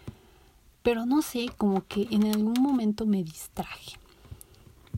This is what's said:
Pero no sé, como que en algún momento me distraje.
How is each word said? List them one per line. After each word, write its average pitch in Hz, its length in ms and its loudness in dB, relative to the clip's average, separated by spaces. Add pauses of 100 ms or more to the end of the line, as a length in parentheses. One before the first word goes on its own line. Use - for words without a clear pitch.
(800)
Pero 233 240 0
no 277 160 4
sé, 240 260 -4 (100)
como 196 280 2
que 208 260 -4
en 214 140 4
algún 214 360 2
momento 233 440 2
me 196 180 2
distraje. - 720 -12 (1000)